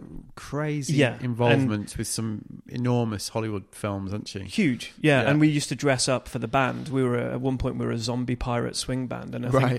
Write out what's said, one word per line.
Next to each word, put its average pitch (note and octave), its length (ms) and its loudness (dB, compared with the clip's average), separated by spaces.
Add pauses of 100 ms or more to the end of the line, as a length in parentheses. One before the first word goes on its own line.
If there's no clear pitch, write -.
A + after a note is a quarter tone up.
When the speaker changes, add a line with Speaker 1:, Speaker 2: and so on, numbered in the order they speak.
(360)
Speaker 1:
crazy D3 580 -4
Speaker 2:
Yeah, C3 220 4
and - 80 -8
Speaker 1:
involvements A#2+ 720 2
with A2 100 -4
some - 640 -6
enormous A#2+ 600 0
Hollywood A2 420 -4
films, G2 400 -4
hasn't G#2 160 -6
she? G2 160 -10
Speaker 2:
Huge, A#2+ 580 0
yeah. C#3+ 220 6
Speaker 1:
Yeah. A2 80 4
Speaker 2:
And D3 80 6
we D3+ 80 8
used D3 220 2
to C#3+ 60 -2
dress C3 320 2
up B2+ 200 0
for - 100 -8
the A#2+ 100 -4
band. B2 420 0
We C3 140 2
were B2 140 2
a, B2 160 -2
at B2+ 80 -4
one C3 160 0
point B2+ 200 -4
we A#2+ 100 -2
were A#2 40 0
a A#2 60 -2
zombie B2 380 -2
pirate A#2+ 400 -4
swing B2+ 320 -4
band, B2 260 -8
and B2 140 -4
I - 20 -2
Speaker 1:
Right. B2+ 300 4